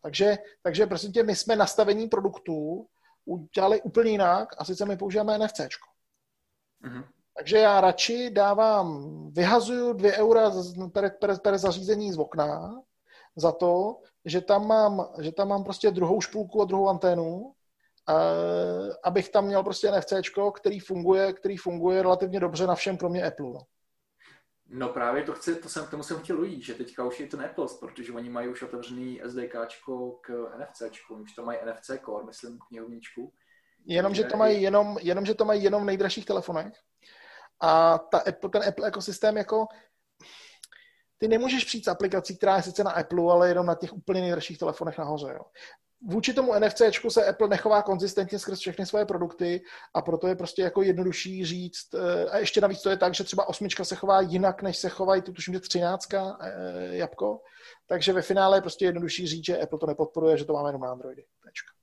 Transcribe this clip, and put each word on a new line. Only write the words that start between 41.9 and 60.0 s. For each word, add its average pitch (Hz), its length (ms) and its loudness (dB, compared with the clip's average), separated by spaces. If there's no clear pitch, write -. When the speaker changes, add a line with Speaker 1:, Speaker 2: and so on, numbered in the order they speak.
Speaker 1:
která 196 180 4
je 180 80 2
sice 185 200 -4
na 190 80 0
Apple, 170 400 0
ale 175 180 6
jenom 175 160 2
na 170 100 2
těch - 180 -10
úplně 185 280 -2
nejdražších 170 360 -4
telefonech 165 400 -6
nahoře, 147 360 -6
jo. - 100 -16
Vůči 220 280 -2
tomu 254 200 2
N 208 100 4
F 208 100 2
Cčku - 360 2
se 214 160 4
Apple 202 220 2
nechová 208 340 4
konzistentně 196 580 -2
skrz 190 200 -8
všechny 185 260 -6
svoje 208 200 0
produkty 175 580 -4
a 165 80 0
proto 165 260 -2
je 185 80 2
prostě 180 260 -6
jako 185 200 2
jednodušší 185 640 0
říct, 180 480 -10
eh, 180 360 -2
a 202 80 -2
ještě - 240 2
navíc 196 200 2
to 196 80 0
je 190 80 2
tak, 185 160 4
že 185 100 -4
třeba 190 260 -2
osmička 190 360 -6
se 185 100 -6
chová 196 260 4
jinak, 185 400 0
než 190 160 -4
se 185 120 -4
chovají, 190 320 2
tu 185 120 -14
tuším, 180 200 -8
že 185 60 -4
třináctka, 190 840 -2
eh, 180 560 -8
jabko. - 440 -4
Takže 180 260 0
ve 185 80 2
finále 190 360 4
je 190 40 4
prostě 185 240 -4
jednodušší 175 420 -2
říct, 160 180 -6
že 170 160 -2
Apple 156 180 -4
to 165 60 -2
nepodporuje, 156 520 2